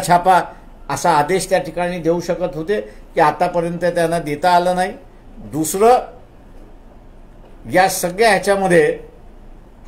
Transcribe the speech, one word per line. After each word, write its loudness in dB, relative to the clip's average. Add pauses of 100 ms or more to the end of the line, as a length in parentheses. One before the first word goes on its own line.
छापा 4 (480)
असा -2
आदेश 0
त्या 2
ठिकाणी -6
देऊ 0
शकत -6
होते -4 (340)
की 2
आतापर्यंत 0
त्यांना 0
देता 0
आलं 2
नाही. -2 (580)
दुसरं, 2 (1800)
या 4
सगळ्या 0
ह्याच्यामध्ये 2 (880)